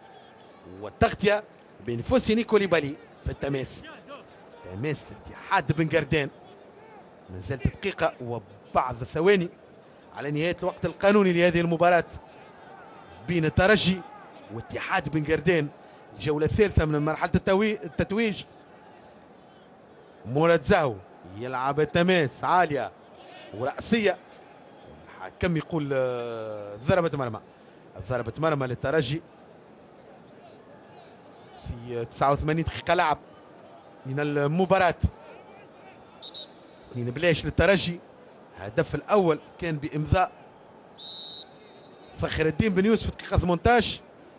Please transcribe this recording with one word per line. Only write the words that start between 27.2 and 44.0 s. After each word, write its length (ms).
ضربة 280
مرمى 280
للترجي 560
في 360
تسعة 280
وثمانين 320
دقيقة 300
لعب 240
من 140
المباراة. 760
اثنين 180
بلاش 340
للترجي، 560
الهدف 380
الأول 440
كان 180
بإمضاء 560
فخر 280
الدين 280
بن 100
يوسف 220
في 60
الدقيقة 260
ثمنتاش، 640